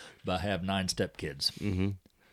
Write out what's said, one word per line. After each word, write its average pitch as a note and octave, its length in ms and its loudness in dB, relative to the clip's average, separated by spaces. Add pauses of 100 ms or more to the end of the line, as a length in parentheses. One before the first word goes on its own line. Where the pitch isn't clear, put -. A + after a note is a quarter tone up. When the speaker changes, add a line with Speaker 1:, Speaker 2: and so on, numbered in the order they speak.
(240)
Speaker 1:
but F#2 180 2
I - 20 0
have F#2+ 200 0
nine F#2+ 240 0
stepkids. - 720 -2
Speaker 2:
Mm-hmm. F#2+ 300 2 (440)